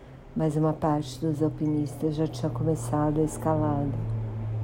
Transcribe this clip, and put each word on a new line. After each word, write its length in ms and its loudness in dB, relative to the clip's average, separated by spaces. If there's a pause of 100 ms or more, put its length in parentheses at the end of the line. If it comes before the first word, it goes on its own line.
(340)
Mas 220 2
uma 160 4
parte 480 0
dos 220 0
alpinistas 720 0
já 120 0
tinha 220 -2
começado 720 2
a 40 6
escalada. 680 0 (720)